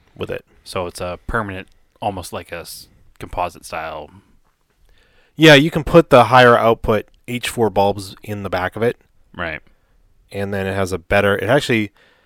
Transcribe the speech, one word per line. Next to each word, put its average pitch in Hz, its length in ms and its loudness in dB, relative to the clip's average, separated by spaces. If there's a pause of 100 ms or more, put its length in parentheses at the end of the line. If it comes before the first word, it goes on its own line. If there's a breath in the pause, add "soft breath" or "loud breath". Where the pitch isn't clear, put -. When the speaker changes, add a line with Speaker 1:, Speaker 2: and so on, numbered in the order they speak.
(160)
Speaker 1:
with - 140 -10
it. 92 140 -10 (200)
Speaker 2:
So 92 220 -8
it's - 140 -14
a 90 260 -10
permanent, 98 420 -8 (320)
almost 95 320 -8
like - 180 -14
a 85 100 -12
s-, - 280 -18 (320)
composite - 440 -8
style. 80 460 -12 (1300)
Speaker 1:
Yeah, 156 180 8
you 147 160 4
can 156 140 -6
put - 260 4
the 123 140 8
higher 120 320 6
output 110 500 0 (220)
H 120 200 -8
four 110 220 -2
bulbs 98 520 -2
in 104 200 -10
the 95 80 -10
back 92 240 -4
of 107 80 -6
it. 120 140 -2 (400)
Speaker 2:
Right. 82 240 -10 (720)
Speaker 1:
And 98 200 -8
then 98 140 -6
it 95 80 -6
has 95 180 -4
a 90 60 -6
better, 101 380 2
it 92 120 -6
actually, 117 440 0 (340)